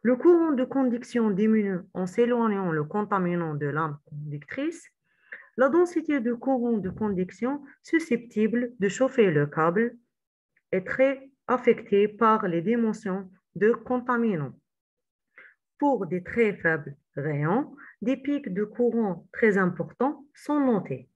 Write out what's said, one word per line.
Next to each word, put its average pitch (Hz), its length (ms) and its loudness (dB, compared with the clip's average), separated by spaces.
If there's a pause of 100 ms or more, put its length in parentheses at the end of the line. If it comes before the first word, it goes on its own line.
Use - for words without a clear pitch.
Le 240 120 4
courant 330 380 6
de 254 100 0
conduction 240 680 0
diminue 202 500 2 (120)
en 185 140 -4
s'éloignant 226 640 0
le 156 140 0
contaminant 175 720 -2
de 147 100 -4
l'âme 147 380 -4
conductrice. 151 840 -10 (680)
La 262 120 4
densité 320 520 2
de 233 120 -2
courant 240 460 0
de 185 100 -4
conduction 214 760 -4 (180)
susceptible 240 960 -2
de 196 100 0
chauffer 240 440 2
le 147 160 2
câble 180 480 0 (760)
est 185 160 -2
très 269 420 0 (200)
affectée 226 580 2
par 214 400 2
les 170 160 -2
dimensions 208 680 -2 (280)
de 208 160 4
contaminants. 233 840 -2 (1200)
Pour 247 280 2
des 180 160 -6
très 220 300 0
faibles 156 420 -2 (220)
rayons, 151 580 -2 (280)
des 254 160 -2
pics 285 360 -6
de 202 80 -2
courant 214 680 -2
très 208 260 2
importants 190 720 -2
sont - 280 -2
notés. 180 560 -2